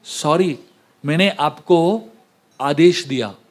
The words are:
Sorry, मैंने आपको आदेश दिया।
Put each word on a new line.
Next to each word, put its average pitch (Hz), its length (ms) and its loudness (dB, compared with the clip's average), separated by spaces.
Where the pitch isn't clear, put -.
Sorry, 160 540 -2
मैंने 165 260 0
आपको 175 720 0
आदेश 151 440 2
दिया। 123 300 -6